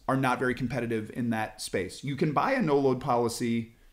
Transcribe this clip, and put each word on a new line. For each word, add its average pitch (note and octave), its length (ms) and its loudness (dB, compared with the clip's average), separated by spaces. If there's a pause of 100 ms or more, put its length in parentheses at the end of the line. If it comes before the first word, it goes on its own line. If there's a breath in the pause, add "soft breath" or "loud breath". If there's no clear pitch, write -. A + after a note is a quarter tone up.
are C3 80 2
not B2+ 240 0
very B2+ 140 0
competitive A#2 600 -4
in A#2+ 180 -2
that G#2+ 300 -4
space. - 440 -6
You C#3 100 -4
can D#3 160 2
buy - 220 2
a B3 80 0
no D3+ 160 4
load C3 240 4
policy A#2 760 0 (180 soft breath)